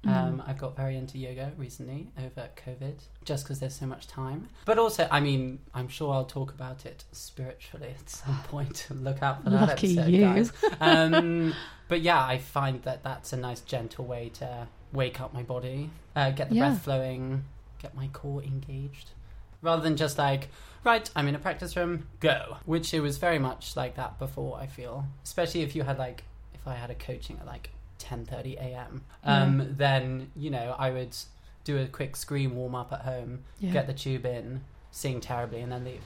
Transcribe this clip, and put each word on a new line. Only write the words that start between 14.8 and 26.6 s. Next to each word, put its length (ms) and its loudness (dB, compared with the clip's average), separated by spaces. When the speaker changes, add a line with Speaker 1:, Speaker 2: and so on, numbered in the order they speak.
Speaker 2:
wake 300 0
up 120 -8
my 100 -6
body, 460 -6
uh, 160 4
get 180 -2
the 60 4
Speaker 1:
Yeah. 140 8
Speaker 2:
breath 140 2
flowing, 640 -2
get 140 -14
my 140 -6
core 340 -6
engaged. 680 -6
Rather 180 4
than 160 4
just 200 2
like, 320 2
"Right, 320 6
I'm 140 4
in 60 2
a 40 -6
practice 380 -4
room, 300 0
go." 460 2
Which 280 0
it 60 2
was 180 0
very 220 2
much 380 -2
like 180 -4
that 240 -6
before, 400 -6
I 80 -8
feel. 380 -8
Especially 380 -2
if 140 -2
you 80 0
had, 140 0
like, 260 -6
if 140 -12